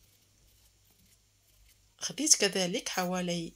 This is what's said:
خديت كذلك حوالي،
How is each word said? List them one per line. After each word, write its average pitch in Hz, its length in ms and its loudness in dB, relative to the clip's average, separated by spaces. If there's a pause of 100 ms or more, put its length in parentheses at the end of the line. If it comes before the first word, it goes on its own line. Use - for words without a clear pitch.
(2000)
خديت - 380 2
كذلك 190 520 0
حوالي، 175 680 -2